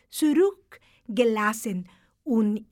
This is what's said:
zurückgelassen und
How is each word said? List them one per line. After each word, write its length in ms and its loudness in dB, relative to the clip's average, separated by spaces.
zurückgelassen 1800 -2
und 460 0